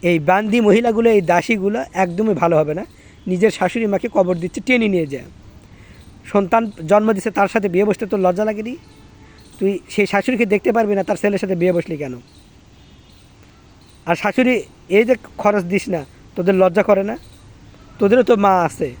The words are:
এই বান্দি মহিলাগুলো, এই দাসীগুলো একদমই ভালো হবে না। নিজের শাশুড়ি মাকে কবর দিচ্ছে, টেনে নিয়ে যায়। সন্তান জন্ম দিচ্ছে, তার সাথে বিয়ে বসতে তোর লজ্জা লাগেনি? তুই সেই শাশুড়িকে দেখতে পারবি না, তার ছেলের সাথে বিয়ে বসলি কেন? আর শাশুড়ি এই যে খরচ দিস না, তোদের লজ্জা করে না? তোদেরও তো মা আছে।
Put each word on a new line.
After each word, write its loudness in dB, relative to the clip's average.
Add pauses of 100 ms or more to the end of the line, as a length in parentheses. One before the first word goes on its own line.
এই 2
বান্দি 0
মহিলাগুলো, 2
এই 4
দাসীগুলো -2
একদমই -2
ভালো 0
হবে 0
না। -8 (420)
নিজের 0
শাশুড়ি -2
মাকে -2
কবর 2
দিচ্ছে, -8
টেনে 0
নিয়ে 0
যায়। -12 (1000)
সন্তান 0 (180)
জন্ম 4
দিচ্ছে, -4
তার 0
সাথে -2
বিয়ে 2
বসতে -2
তোর -2
লজ্জা 2
লাগেনি? -6 (840)
তুই -2 (100)
সেই 0
শাশুড়িকে 0
দেখতে 0
পারবি 0
না, -2
তার -2
ছেলের -2
সাথে -4
বিয়ে 0
বসলি -4
কেন? -10 (1900)
আর 0
শাশুড়ি 0 (260)
এই 4
যে 2 (240)
খরচ 0
দিস -4
না, -4 (320)
তোদের 0
লজ্জা 4
করে 2
না? -6 (800)
তোদেরও 4
তো 2
মা 2
আছে। -6